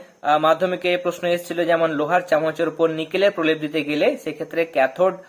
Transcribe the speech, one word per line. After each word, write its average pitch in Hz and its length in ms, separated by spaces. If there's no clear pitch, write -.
আহ, 147 160
মাধ্যমিকে 175 600
প্রশ্ন 180 300
এসেছিল, 175 380
যেমন 165 260
লোহার 151 300
চামচের 160 460
উপর 160 220
নিকেলের 160 420
প্রলেপ 160 260
দিতে 151 260
গেলে 151 340
সেক্ষেত্রে 165 480
ক্যাথোড, 165 480